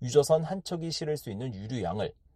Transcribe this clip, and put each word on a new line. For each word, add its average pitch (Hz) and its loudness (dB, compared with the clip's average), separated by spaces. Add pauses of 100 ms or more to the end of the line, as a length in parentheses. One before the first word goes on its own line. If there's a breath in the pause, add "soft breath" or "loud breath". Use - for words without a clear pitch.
유조선 143 6
한 185 -6
척이 165 -4
실을 151 -2
수 123 -8
있는 113 -4
유류양을 98 -2 (240)